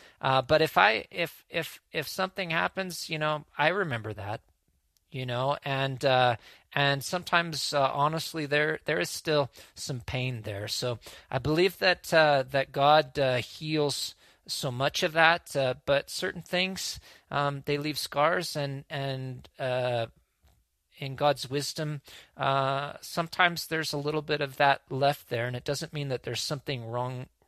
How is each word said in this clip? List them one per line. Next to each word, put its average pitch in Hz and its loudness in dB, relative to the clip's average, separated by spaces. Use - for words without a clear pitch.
Uh, 131 4
but 151 4
if 156 0
I, 208 6
if, 170 -6
if, - -8
if 160 -4
something 190 -6
happens, 180 -4
you 160 -4
know, 151 -2
I 147 4
remember 131 -2
that, 101 -8
you 127 -8
know, 127 -2
and, 135 -2
uh, 127 6
and 139 2
sometimes, 170 -2
uh, 139 4
honestly, 156 -2
there, 151 2
there 160 0
is 175 -2
still 147 0
some 127 -8
pain 127 -6
there. 104 -8
So 120 -4
I 131 0
believe 160 2
that, 180 0
uh, 151 6
that 135 0
God, 143 4
uh, 131 2
heals 151 -2
so - -6
much 135 -2
of 170 0
that, 165 4
uh, 131 0
but 139 0
certain 185 -6
things, 185 -4
um, 143 -2
they 147 0
leave 147 -4
scars, 160 0
and, 139 -6
and, 131 -6
uh, 123 -2
in 135 -8
God's 135 0
wisdom, 147 -4
uh, 135 0
sometimes 170 0
there's 160 -4
a 147 -2
little 151 -2
bit 151 -2
of 135 -6
that 139 4
left 139 0
there, 120 -2
and 127 -6
it 123 -8
doesn't 151 -6
mean 143 -6
that 127 -6
there's 120 -6
something 131 -6
wrong, 123 -6